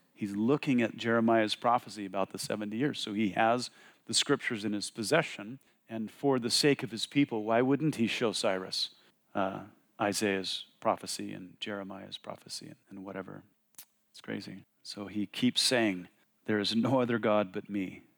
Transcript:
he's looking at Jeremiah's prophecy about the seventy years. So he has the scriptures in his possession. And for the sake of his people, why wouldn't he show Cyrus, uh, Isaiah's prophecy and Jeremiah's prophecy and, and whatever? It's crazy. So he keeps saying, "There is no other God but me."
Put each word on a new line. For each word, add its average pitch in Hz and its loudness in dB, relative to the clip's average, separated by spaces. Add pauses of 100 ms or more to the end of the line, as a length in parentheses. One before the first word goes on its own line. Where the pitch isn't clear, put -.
(140)
he's 101 -6
looking 123 2
at 110 -2
Jeremiah's 113 4
prophecy 113 0
about 95 -2
the - -10
seventy 107 -4
years. 127 0
So 110 -6
he 104 2
has 113 2 (360)
the - -4
scriptures 123 0
in 107 -2
his 101 -4
possession. 117 -2 (300)
And 113 -6
for 135 2
the 117 -2
sake 143 4
of 98 -4
his 110 -6
people, 120 0
why 113 4
wouldn't 143 2
he 117 2
show 107 2
Cyrus, 95 -2 (440)
uh, 98 -2 (400)
Isaiah's 98 0 (140)
prophecy 104 -4
and 95 -14
Jeremiah's 98 -10
prophecy - -12
and, - -16 (140)
and 98 -14
whatever? 98 -10 (680)
It's - -20
crazy. 101 -10 (180)
So 104 -10
he 98 -4
keeps - 0
saying, 101 2 (380)
"There 107 2
is 104 0
no 120 4
other 120 0
God 104 2
but 104 -10
me." 101 -6 (160)